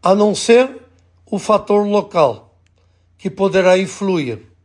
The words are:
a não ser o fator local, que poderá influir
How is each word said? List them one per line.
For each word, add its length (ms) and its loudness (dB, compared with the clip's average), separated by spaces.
a 140 2
não 220 0
ser 500 0
o 80 -8
fator 480 0
local, 680 -2
que 100 -8
poderá 480 2
influir 760 -6